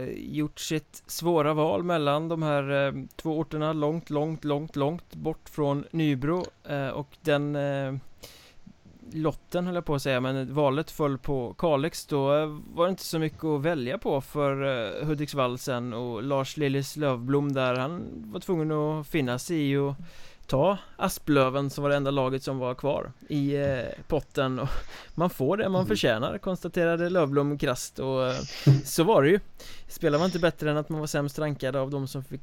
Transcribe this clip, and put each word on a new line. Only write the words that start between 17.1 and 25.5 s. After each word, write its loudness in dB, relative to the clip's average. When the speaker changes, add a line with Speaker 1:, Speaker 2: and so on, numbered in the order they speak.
Speaker 1:
där, 2
han -4
var -6
tvungen 0
att -2
finna 0
sig 0
i 2
och 0
ta 4
Asplöven 2
som -6
var 2
det 4
enda 2
laget 0
som -4
var -2
kvar -2
i, 0
eh, 0
potten. 0
Och 0
man 2
får 0